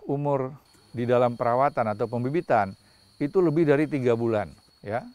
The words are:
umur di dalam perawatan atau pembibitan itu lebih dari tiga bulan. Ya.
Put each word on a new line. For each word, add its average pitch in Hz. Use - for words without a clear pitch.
umur 143
di 117
dalam 120
perawatan 123
atau 120
pembibitan 120
itu 147
lebih 165
dari 147
tiga 131
bulan. 113
Ya. 117